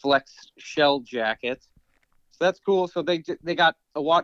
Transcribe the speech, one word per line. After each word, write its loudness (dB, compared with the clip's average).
Flex -2
Shell 0
Jacket. -6
So -4
that's 0
cool. 0
So -6
they, -2
they -6
got 2
a -6
wa-, 2